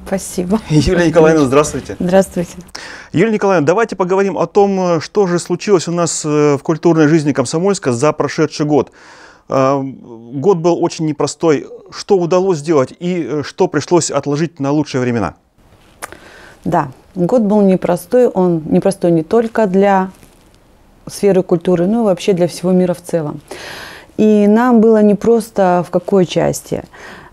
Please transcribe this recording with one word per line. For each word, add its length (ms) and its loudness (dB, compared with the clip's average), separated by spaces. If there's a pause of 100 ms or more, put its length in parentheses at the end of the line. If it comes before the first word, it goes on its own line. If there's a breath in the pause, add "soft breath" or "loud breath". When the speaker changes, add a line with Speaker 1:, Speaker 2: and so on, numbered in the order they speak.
Speaker 1:
Спасибо. 580 -6
Speaker 2:
<laughs> 60 -10
Юлия 380 2
Николаевна, 380 4
здравствуйте. 520 0
Speaker 1:
Здравствуйте. 540 0 (640 loud breath)
Speaker 2:
Юлия 200 2
Николаевна, 320 2
давайте 300 0
поговорим 420 0
о 80 0
том, 560 0
что 240 -2
же 140 0
случилось 480 0
у 40 -4
нас, 320 -2
э, 320 2
в 60 -4
культурной 460 2
жизни 260 2
Комсомольска 600 -2
за 200 0
прошедший 540 -2
год. 240 0 (560 loud breath)
Э, 340 0
год 800 -4
был 240 0
очень 240 -4
непростой. 580 -2 (240)
Что 300 -2
удалось 400 0
сделать 400 0
и, 280 -4
э, 160 -6
что 240 -2
пришлось 440 -2
отложить 480 -4
на 100 -4
лучшие 320 -2
времена? 320 -2 (1300 loud breath)
Speaker 1:
Да, 260 -2 (240)
год 280 2
был 180 2
непростой. 680 2
Он 380 0
непростой 460 0
не 120 2
только 420 0
для 460 2 (960)
сферы 340 0
культуры, 460 0
но 140 0
и 20 0
вообще 300 0
для 140 2
всего 240 -4
мира 220 2
в 80 -12
целом. 380 -6 (800 loud breath)
И 300 4
нам 340 4
было 200 4
непросто 840 2
в 20 -20
какой 360 0
части. 580 -4 (500 loud breath)